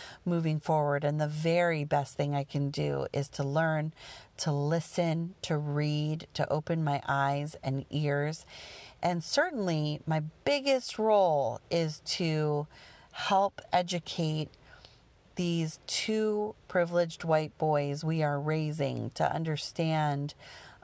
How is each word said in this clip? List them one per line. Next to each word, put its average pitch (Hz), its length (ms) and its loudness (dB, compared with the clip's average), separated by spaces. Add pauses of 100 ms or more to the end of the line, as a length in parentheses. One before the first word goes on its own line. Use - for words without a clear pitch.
(240)
moving 165 360 0
forward. 147 440 2
And 151 160 0
the 151 80 2
very 165 560 2
best 147 320 -2
thing 143 200 0
I 139 80 0
can 143 260 0
do 143 420 -2
is 139 180 -2
to - 140 -4
learn, 156 480 0 (460)
to - 140 -2
listen, 165 920 0
to 156 160 -2
read, 151 800 -2
to 147 140 0
open 160 340 0
my 143 240 0
eyes 139 560 0
and 135 260 -2
ears. 147 560 0 (560)
And 175 220 0
certainly 185 840 0
my 160 160 0 (240)
biggest 269 540 2
role 170 600 4 (120)
is 160 340 0
to 151 640 0 (440)
help - 480 0 (140)
educate 165 760 0 (840)
these 170 520 0
two 214 680 0 (140)
privileged 175 560 0
white 156 340 2
boys 147 460 0
we 160 180 0
are 147 180 0
raising 147 760 -2
to - 180 0
understand, 151 1000 -2 (480)